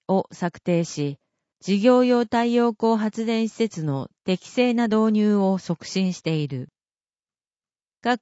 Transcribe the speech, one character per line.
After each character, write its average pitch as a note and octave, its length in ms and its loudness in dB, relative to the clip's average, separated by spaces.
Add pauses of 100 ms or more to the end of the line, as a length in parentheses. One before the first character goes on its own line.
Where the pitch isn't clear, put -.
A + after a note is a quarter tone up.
を F#3+ 240 0
策 - 260 -6
定 E3+ 260 0
し、 C#3+ 340 -6 (420)
事 G3+ 200 0
業 B3 220 6
用 B3 200 4
太 A#3 240 0
陽 A#3+ 260 2
光 A3+ 240 0
発 A3 300 -4
電 A3+ 180 0
施 G#3+ 60 -4
設 G#3 340 -4
の C#3 240 -4 (160)
適 F#3 240 -4
正 B3 240 0
な A#3 160 0
導 A3 240 2
入 G#3 240 2
を F#3+ 220 2
促 - 280 -8
進 F#3+ 280 -2
し - 80 -20
て D#3+ 120 -2
い D3+ 140 -2
る。 C3 220 -10 (1300)
括 A#3+ 200 -2